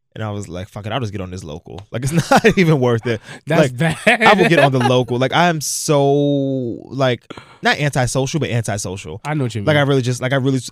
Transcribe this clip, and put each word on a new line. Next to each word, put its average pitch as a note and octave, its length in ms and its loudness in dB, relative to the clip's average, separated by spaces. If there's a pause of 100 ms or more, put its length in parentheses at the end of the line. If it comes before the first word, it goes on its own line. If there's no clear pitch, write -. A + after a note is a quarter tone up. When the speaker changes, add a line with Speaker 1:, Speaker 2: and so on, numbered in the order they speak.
(140)
Speaker 1:
and - 100 -10
I G#2+ 60 -6
was G2+ 180 -8
like, F2 200 -10
"Fuck G#2 180 -14
it, G#2 60 -6
I'll B2+ 80 -4
just G#2+ 120 -6
get G2 80 -8
on F#2 100 -10
this F#2 140 -12
local." D#2 360 -14 (100)
Like, A#2 140 -6
it's C#3 80 -2
<laughs> E3 180 0
not A3+ 280 4
even D#3+ 220 4
worth B2 260 2
it. A2+ 140 -2 (260)
Speaker 2:
That's D3 260 2
Speaker 1:
Like, D#3 320 -2
Speaker 2:
bad. A3+ 180 4
Speaker 1:
I G#3+ 120 6
will F#3+ 140 4
get E3+ 100 4
on C#3 140 4
the C3 60 2
Speaker 2:
<laughs> B2 100 2
Speaker 1:
local. B2+ 300 2
Like, B2+ 160 0
I E3+ 140 4
am D#3+ 120 0
so, - 400 0 (840)
like, B2+ 460 -2 (320)
not A#3 160 0
antisocial, C3+ 640 0
but A#2 100 -2
antisocial. G2 760 -6
Speaker 2:
I D3 100 -6
know D3 100 -2
what A#2+ 100 -6
you A2 60 -6
mean. G2+ 60 -8
Speaker 1:
Like, D3+ 100 2
I D3 60 4
really C3+ 200 2
just, A#2+ 200 -4
like, B2+ 100 -2
I C#3 40 0
really C3 220 0
s-, - 120 -8